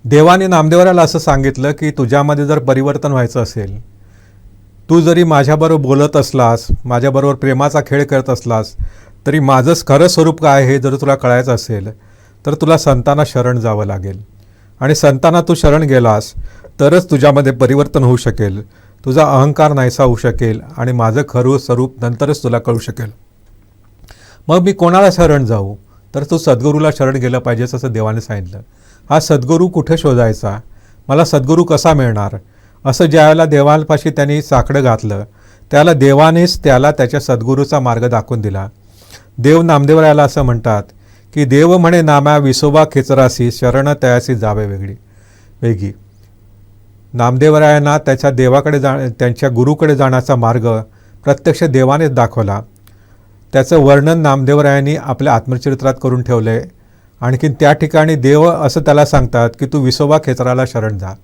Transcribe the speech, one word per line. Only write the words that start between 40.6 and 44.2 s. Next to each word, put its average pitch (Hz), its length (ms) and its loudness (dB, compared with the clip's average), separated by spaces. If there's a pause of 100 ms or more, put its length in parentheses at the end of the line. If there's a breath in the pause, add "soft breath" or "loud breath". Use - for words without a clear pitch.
की, 147 120 0
"देव 156 320 4
म्हणे 175 240 2
नाम्या 147 360 2
विसोबा 147 540 2
खेचरासी, 131 600 0
शरण 131 380 -2 (140)
तयासी 123 320 0